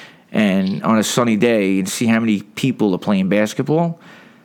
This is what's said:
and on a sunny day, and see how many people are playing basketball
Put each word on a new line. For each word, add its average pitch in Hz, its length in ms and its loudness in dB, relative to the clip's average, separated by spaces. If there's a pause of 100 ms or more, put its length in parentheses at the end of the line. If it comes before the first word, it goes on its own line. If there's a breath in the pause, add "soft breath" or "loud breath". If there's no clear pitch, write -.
(320 loud breath)
and 98 520 0
on 110 140 2
a 104 60 2
sunny 117 320 0
day, 101 440 2
and 95 80 -2
see 120 200 -4
how 113 120 2
many 107 220 0
people 113 540 -2
are - 20 -4
playing 95 320 0
basketball 135 680 -2 (460 loud breath)